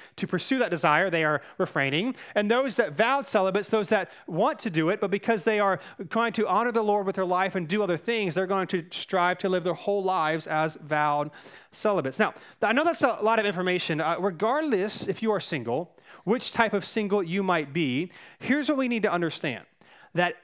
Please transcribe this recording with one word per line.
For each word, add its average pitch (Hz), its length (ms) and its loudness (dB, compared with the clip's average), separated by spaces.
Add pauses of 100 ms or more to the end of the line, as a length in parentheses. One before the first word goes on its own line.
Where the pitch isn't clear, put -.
(160)
to 190 100 -4
pursue 196 300 -2
that 226 140 0
desire, 170 160 0
they 165 380 2
are 151 180 0 (160)
refraining. 165 560 0 (220)
And 208 120 2
those 247 280 0
that 202 160 0
vowed 247 340 2
celibates, 190 420 2
those 220 200 0
that 196 200 2 (200)
want 214 320 0
to 220 100 -6
do 160 200 2
it, 208 100 -2
but 196 100 -2
because 202 320 0
they 214 160 2
are 190 220 2 (300)
trying 226 240 0
to 220 120 0
honor 220 240 2
the 226 100 0
Lord 208 260 2
with 190 100 -2
their 190 80 0
life 180 320 0
and 175 100 -2
do 208 160 0
other 185 140 0
things, 202 400 -2
they're 185 100 0
going 190 220 0
to 170 240 -2
strive 180 460 0
to 196 100 -2
live 180 160 0
their 175 100 0
whole 202 300 -2
lives 160 420 0
as 156 300 -2
vowed 151 560 0 (400)
celibates. 185 480 0
Now, 202 100 2
th-, - 400 -4
I - 20 2
know 277 120 2
that's 330 180 0
a 240 180 2
lot 220 200 2
of 208 60 0
information. 180 540 0
Uh, 160 200 0
regardless 208 880 0
if 196 160 -4
you 220 80 2
are 190 80 0
single, 131 560 -4 (260)
which 226 300 0
type 220 200 2
of 202 120 -2
single 208 360 0
you 180 220 -2
might 165 300 0
be, 151 400 -2 (260)
here's 269 300 0
what 294 100 0
we 262 80 0
need 233 160 -2
to 208 80 2
understand. 160 540 -2 (500)
That 175 300 0